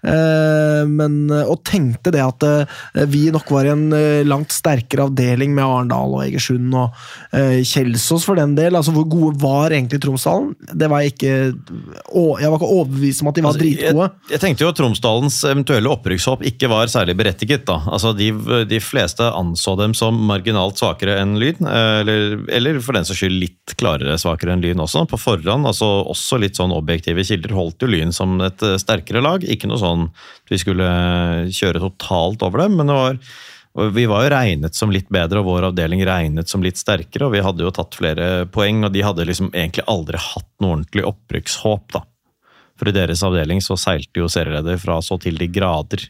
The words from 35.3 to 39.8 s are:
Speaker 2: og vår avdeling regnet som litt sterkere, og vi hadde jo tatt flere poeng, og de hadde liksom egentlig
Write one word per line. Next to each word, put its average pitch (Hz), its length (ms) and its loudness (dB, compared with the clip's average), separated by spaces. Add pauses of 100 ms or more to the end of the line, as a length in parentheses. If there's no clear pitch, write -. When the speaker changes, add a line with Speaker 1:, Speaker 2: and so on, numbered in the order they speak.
Speaker 2:
og 98 60 0
vår 90 280 0
avdeling 90 320 0
regnet 82 420 0
som 98 140 -2
litt 90 160 -2
sterkere, - 480 -2
og 135 80 0
vi 101 80 2
hadde 92 240 -2
jo 92 60 0
tatt 87 240 -8
flere 87 500 -2
poeng, 107 400 0
og 98 80 -2
de 98 80 0
hadde 90 240 0
liksom 90 260 -2
egentlig 82 360 -2